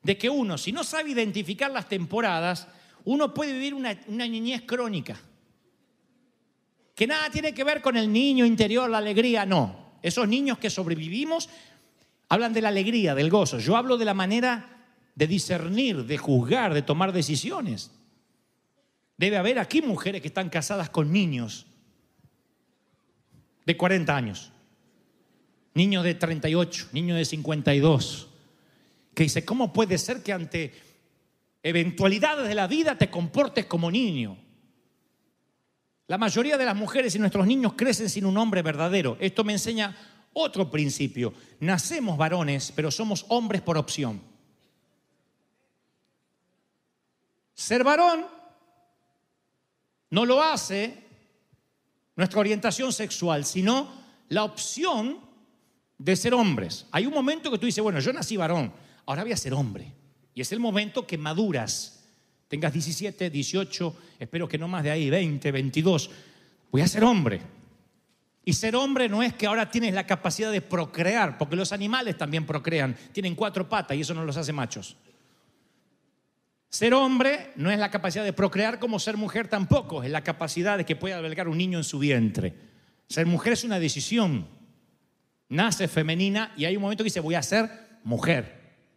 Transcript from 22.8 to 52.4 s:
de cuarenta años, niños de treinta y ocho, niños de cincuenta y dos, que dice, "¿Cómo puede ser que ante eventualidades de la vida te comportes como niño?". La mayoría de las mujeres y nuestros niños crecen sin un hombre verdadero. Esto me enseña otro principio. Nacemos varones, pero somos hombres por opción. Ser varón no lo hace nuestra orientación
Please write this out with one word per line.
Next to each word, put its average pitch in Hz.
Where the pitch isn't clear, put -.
de 165
cuarenta 175
años, 110
niños 185
de 175
treinta 165
y 156
ocho, 170
niños 170
de 160
cincuenta 151
y 139
dos, 151
que -
dice, 160
"¿Cómo 226
puede 190
ser 247
que 202
ante 165
eventualidades 190
de 208
la 196
vida 302
te 196
comportes 190
como 170
niño?". 151
La 180
mayoría 226
de 254
las 202
mujeres 220
y 202
nuestros 202
niños 247
crecen 220
sin 196
un 190
hombre 208
verdadero. 156
Esto 190
me 208
enseña 208
otro 190
principio. 135
Nacemos 190
varones, 156
pero 151
somos 214
hombres 220
por 165
opción. 127
Ser 240
varón 330
no 208
lo 254
hace 240
nuestra 185
orientación 214